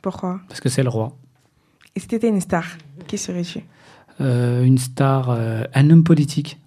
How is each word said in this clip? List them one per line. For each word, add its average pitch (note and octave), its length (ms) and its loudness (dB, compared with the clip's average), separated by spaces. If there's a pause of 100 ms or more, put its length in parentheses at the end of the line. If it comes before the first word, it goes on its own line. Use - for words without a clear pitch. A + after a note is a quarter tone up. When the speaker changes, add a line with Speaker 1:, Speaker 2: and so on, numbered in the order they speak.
Speaker 1:
Pourquoi ? F#3 460 -8
Speaker 2:
Parce - 120 -16
que C3 100 -2
c'est C3+ 120 0
le B2+ 80 0
roi. A2 260 -4 (800)
Speaker 1:
Et G3 40 -6
si - 80 -14
t'étais A#3 220 -2
une G3+ 120 0
star, E3 240 -4 (420)
qui G3+ 120 -8
serais-tu ? F3 400 -8 (600)
Speaker 2:
Euh, B2 440 0
une B2+ 160 6
star, C3+ 500 0
euh, A2+ 340 -4 (100)
un C#3 160 4
homme E3 140 8
politique. D3 640 0